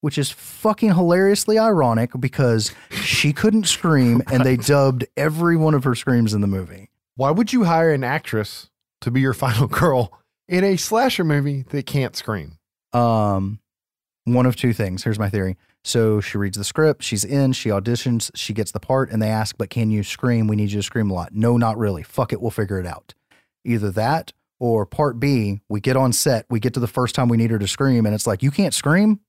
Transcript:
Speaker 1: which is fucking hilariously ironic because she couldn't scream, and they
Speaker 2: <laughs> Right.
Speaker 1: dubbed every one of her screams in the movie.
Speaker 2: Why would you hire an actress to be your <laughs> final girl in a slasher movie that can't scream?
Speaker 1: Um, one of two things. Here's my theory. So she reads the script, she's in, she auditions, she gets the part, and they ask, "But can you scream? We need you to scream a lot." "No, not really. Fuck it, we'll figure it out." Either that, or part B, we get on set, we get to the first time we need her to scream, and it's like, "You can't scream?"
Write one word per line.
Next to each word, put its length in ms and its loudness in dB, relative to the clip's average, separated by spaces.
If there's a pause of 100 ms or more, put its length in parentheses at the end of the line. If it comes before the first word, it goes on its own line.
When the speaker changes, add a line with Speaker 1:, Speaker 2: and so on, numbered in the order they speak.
Speaker 1:
which 180 -4
is 140 -2
fucking 600 0
hilariously 640 2
ironic 600 2
because 540 0 (180)
she 420 -2
couldn't 360 2
scream, 540 2 (100)
and 120 4
they 120 4
Speaker 2:
<laughs> 0 -
Right. 100 -4
Speaker 1:
dubbed 380 2 (120)
every 400 2
one 180 2
of 100 0
her 100 2
screams 400 0
in 60 0
the 80 0
movie. 420 -8 (260)
Speaker 2:
Why 160 0
would 200 0
you 120 2
hire 280 2
an 120 0
actress 680 -6 (300)
to 120 -4
be 80 2
your 140 2
<laughs> 100 -4
final 240 2
girl 440 0 (360)
in 160 0
a 120 2
slasher 480 0
movie 460 -2
that 160 -6
can't 300 -2
scream? 420 -8 (340)
Speaker 1:
Um, 680 0 (640)
one 220 4
of 100 2
two 160 0
things. 320 -4
Here's 140 -2
my 120 0
theory. 260 -2 (280)
So 360 2
she 160 -6
reads 220 -4
the 60 -8
script, 380 0
she's 220 -4
in, 280 0
she 180 -4
auditions, 640 -2
she 180 -8
gets 200 -4
the 80 -8
part, 300 0
and 120 -2
they 80 0
ask, 260 -2
"But 140 -8
can 200 -2
you 120 0
scream? 440 -2
We 100 0
need 140 -2
you 100 -4
to 20 -4
scream 280 -2
a 40 -2
lot." 200 -8
"No, 220 2
not 220 0
really. 240 -2
Fuck 300 -4
it, 100 -6
we'll 80 -4
figure 280 -4
it 80 -6
out." 280 -14 (500)
Either 280 -2
that, 400 -2 (280)
or 240 0
part 360 -4
B, 480 0
we 120 -4
get 160 0
on 160 2
set, 380 0
we 100 0
get 140 -2
to 60 -2
the 80 0
first 260 -2
time 140 2
we 80 2
need 140 2
her 80 0
to 100 -2
scream, 360 2
and 100 0
it's 120 -4
like, 160 -2
"You 80 2
can't 240 0
scream?" 540 2